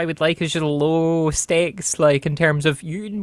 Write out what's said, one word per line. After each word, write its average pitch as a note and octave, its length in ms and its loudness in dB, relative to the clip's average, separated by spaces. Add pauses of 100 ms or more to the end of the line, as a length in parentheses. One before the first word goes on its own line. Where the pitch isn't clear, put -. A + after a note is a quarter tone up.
I E3+ 60 -2
would E3 140 -4
like D#3+ 220 0
is D#3+ 100 -4
just D#3 120 -2
low D#3+ 640 2
stakes, E3 720 -2
like, D3 260 4
in D3 80 -2
terms D3+ 320 0
of D3+ 160 0
you, G3+ 400 -8